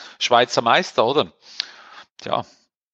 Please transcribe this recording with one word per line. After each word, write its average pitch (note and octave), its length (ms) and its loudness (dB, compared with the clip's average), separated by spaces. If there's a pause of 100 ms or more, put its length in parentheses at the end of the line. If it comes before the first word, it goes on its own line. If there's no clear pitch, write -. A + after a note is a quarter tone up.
(200)
Schweizer B2 420 2
Meister, B2+ 420 0
oder? A#2+ 280 -2 (880)
Tja. - 260 -6 (500)